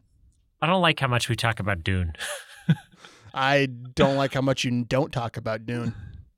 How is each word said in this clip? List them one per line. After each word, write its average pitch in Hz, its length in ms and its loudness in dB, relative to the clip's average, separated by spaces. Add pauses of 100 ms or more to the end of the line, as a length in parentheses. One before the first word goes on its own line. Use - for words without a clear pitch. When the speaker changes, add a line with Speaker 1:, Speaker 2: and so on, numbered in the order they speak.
(640)
Speaker 1:
I 151 40 0
don't 185 140 2
like 160 200 4
how 135 80 0
much 120 200 0
we 117 80 2
talk 113 240 0
about 92 240 -2
Dune. 90 300 0 (520)
<laughs> - 680 -4
Speaker 2:
I 135 320 4
don't 131 500 2
like 139 180 0
how 139 60 0
much 135 240 2
you 120 200 0
don't 131 280 0
talk 117 240 -4
about 113 300 -4
Dune. 120 280 -4 (440)